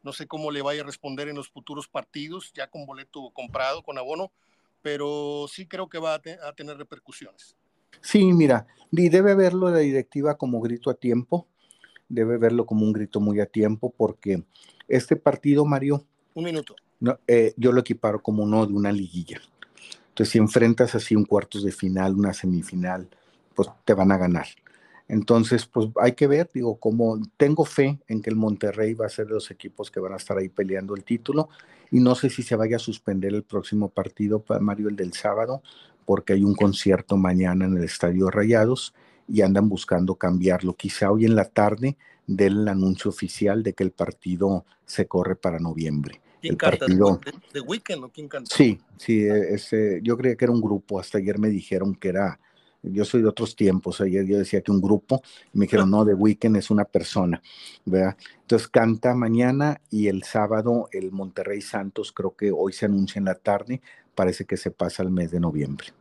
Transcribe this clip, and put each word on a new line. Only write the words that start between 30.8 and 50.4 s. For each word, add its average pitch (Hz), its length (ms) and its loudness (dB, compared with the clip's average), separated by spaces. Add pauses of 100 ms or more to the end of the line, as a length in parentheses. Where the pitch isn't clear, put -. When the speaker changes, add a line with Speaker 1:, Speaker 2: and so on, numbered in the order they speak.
Speaker 2:
el 98 100 -12
título, 139 460 -2 (400)
y 127 100 4
no 123 140 6
sé 127 160 0
si - 120 -8
se 120 140 -2
vaya 110 200 0
a 110 40 -4
suspender 98 540 -4
el 104 80 -4
próximo 104 480 -4
partido, 104 500 -2
pa-, 110 200 -4
Mario, 104 280 -2
el 101 80 -4
del 90 160 -6
sábado, 113 500 -4 (440)
porque 98 260 2
hay 98 120 4
un 101 100 4
concierto 98 640 2
mañana 92 500 2
en 95 100 2
el 85 80 0
Estadio 90 460 0
Rayados 110 640 2 (340)
y 104 140 2
andan 98 260 4
buscando 92 480 -2
cambiarlo. 90 580 0
Quizá 101 380 -2
hoy 110 140 4
en 110 100 6
la 101 80 4
tarde 110 520 0 (300)
den 98 340 2
el 104 80 0
anuncio 95 420 0
oficial 101 520 -2
de 104 120 -4
que 98 100 -2
el 92 80 -2
partido 90 720 -2 (200)
se - 220 -4
corre 92 300 0
para 85 220 -4
noviembre. 80 600 -4 (200)
Speaker 1:
¿Quién - 140 -4
Speaker 2:
El - 40 -6
Speaker 1:
canta? - 200 2
Speaker 2:
partido 98 440 4
Speaker 1:
¿The, - 100 -12 (200)
The 143 80 -8
Weeknd 135 440 -8
o 123 40 -18
quién 147 200 -16
canta? 131 260 -10
Speaker 2:
Sí, 113 260 4 (160)
sí, 107 320 0
Speaker 1:
Ah. 104 80 2
Speaker 2:
e-, 98 180 0
ese, 104 480 -2
yo 117 140 0
creía 123 200 0
que - 100 0